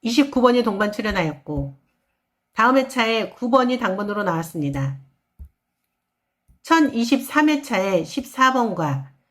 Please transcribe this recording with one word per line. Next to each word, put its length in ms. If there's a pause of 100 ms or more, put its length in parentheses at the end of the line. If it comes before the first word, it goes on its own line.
이십구 400
번이 220
동반 300
출연하였고 840 (760)
다음 240
회차에 540
구 180
번이 300
당번으로 440
나왔습니다. 720 (1700)
천이십삼 840
회차에 560
십사 480
번과 580 (200)